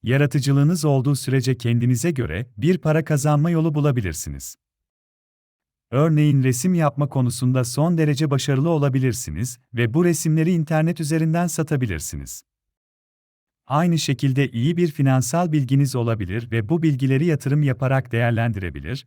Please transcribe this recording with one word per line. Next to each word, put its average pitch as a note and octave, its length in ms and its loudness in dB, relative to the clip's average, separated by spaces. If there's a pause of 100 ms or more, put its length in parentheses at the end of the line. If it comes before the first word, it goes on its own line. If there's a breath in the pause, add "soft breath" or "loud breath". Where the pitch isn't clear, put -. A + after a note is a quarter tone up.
Yaratıcılığınız C#3+ 800 2
olduğu C#3 320 2
sürece B2+ 420 0
kendinize A#2+ 520 0
göre G#2+ 360 -4 (100)
bir D#3+ 220 2
para D#3 260 0
kazanma D3+ 460 2
yolu D#3+ 240 0
bulabilirsiniz. G2+ 800 -4 (1300)
Örneğin D3 520 4
resim C3 320 0
yapma D3 340 0
konusunda B2+ 560 0
son D#3+ 340 0
derece D3+ 320 2
başarılı C#3 380 0
olabilirsiniz C3 920 -2 (160)
ve A#2 200 0
bu F3 100 2
resimleri D#3+ 480 2
internet D#3+ 480 0
üzerinden D#3+ 460 0
satabilirsiniz. G#2 960 -4 (1200)
Aynı E3 320 2
şekilde C3+ 520 0
iyi C3+ 260 0
bir F3 140 2
finansal C#3+ 640 0
bilginiz C3+ 440 2
olabilir A2+ 540 -4
ve A2 180 -2
bu E3 140 0
bilgileri C3+ 420 2
yatırım D3+ 380 0
yaparak C3+ 500 0
değerlendirebilir, A2 960 -2